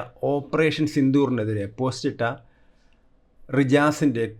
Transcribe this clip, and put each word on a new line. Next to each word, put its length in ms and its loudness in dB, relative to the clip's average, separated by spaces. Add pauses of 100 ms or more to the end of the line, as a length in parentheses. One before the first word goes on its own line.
(240)
ഓപ്പറേഷൻ 640 0
സിന്ദൂറിനെതിരെ 800 0 (120)
പോസ്റ്റിട്ട 440 -4 (1300)
റിജാസിൻ്റെ 760 2 (160)